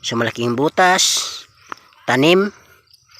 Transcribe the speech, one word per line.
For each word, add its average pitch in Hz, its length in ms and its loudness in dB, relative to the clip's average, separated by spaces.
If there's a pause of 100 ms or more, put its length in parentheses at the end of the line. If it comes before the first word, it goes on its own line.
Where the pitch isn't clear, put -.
So, 117 160 -6
malaking 117 400 -4
butas, 180 720 0 (720)
tanim, 165 460 2 (680)